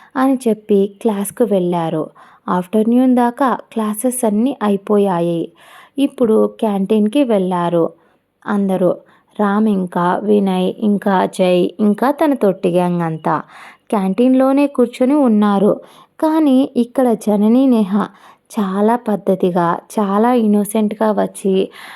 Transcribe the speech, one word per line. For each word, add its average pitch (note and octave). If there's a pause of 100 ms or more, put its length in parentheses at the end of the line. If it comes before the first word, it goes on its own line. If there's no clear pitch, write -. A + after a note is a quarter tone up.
(160)
అని C4 (100)
చెప్పి G#3
క్లాస్కు G#3
వెళ్ళారు. F3 (380)
ఆఫ్టర్‌నూన్ A3+
దాకా A#3+ (140)
క్లాసెస్ A3
అన్నీ A3
అయిపోయాయి. G3 (460)
ఇప్పుడు A3
క్యాంటీన్కి G#3+
వెళ్ళారు F3+ (560)
అందరూ. F#3+ (500)
రామ్ G#3
ఇంకా F#3
వినయ్ G3
ఇంకా G3
జై F3+ (100)
ఇంకా G#3
తన D4
తొట్టి F#3+
గ్యాంగ్ F3
అంతా D#3+ (480)
క్యాంటీన్లోనే C4
కూర్చొని B3+
ఉన్నారు. G#3 (400)
కానీ D4+
ఇక్కడ A#3+
జనని G#3+
నేహ G#3 (540)
చాలా G#3
పద్ధతిగా, F#3 (200)
చాలా G#3
ఇన్నోసెంట్గా G#3+
వచ్చి F#3+ (260)